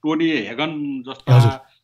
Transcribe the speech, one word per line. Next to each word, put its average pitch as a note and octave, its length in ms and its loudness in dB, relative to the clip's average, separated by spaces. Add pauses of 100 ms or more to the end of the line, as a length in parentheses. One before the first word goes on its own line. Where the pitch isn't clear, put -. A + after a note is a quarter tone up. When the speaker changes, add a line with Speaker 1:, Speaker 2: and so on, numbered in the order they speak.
Speaker 1:
टोनी D#3 280 0
हेगन C#3+ 760 -6
जस्ता C3 260 0
Speaker 2:
हजुर। A#2 160 6 (340)